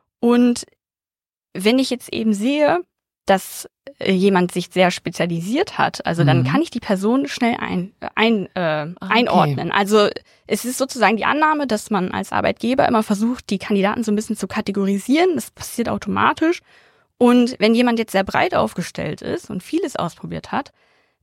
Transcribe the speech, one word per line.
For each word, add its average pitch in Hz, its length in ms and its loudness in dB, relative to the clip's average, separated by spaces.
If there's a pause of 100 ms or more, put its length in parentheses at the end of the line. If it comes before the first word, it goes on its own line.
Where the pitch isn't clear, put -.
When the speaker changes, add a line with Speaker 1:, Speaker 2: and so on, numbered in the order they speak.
(200)
Speaker 1:
Und 240 460 2 (880)
wenn 214 260 2
ich 269 100 0
jetzt - 220 -8
eben 220 220 0
sehe, 294 500 2 (420)
dass, - 440 -2 (300)
äh, - 120 0
jemand 185 400 4
sich 180 220 -4
sehr 180 180 4
spezialisiert 175 840 -4
hat, - 280 -2
also 165 200 2
dann 135 140 4
Speaker 2:
Mhm. 127 80 0
Speaker 1:
kann 269 140 2
ich 339 100 -4
die 240 100 -6
Person 226 480 0
schnell - 280 0
ein-, 180 360 -6 (220)
ein-, 220 380 2
äh, 190 60 -4
Speaker 2:
Ah, 156 240 0 (160)
okay. 190 140 -2
Speaker 1:
einordnen. 165 580 2
Also 208 380 2 (360)
es - 200 -4
ist 254 120 -6
sozusagen 226 380 0
die 196 80 -2
Annahme, 302 420 0
dass 220 240 -4
man 185 220 -2
als 196 220 -6
Arbeitgeber - 520 0
immer 220 160 2
versucht, 220 480 -2
die 190 100 -2
Kandidaten 202 440 0
so 214 80 -2
ein 208 60 0
bisschen 220 180 -4
zu 196 120 -6
kategorisieren. 208 880 0
Das - 160 -8
passiert - 360 -6
automatisch. 214 720 0 (580)
Und 247 420 4
wenn 220 160 4
jemand 233 220 2
jetzt 226 140 -4
sehr 196 140 2
breit - 300 0
aufgestellt - 640 -4
ist - 280 -8
und - 140 -8
vieles 320 320 -4
ausprobiert 165 560 -8
hat, 247 220 -6 (500)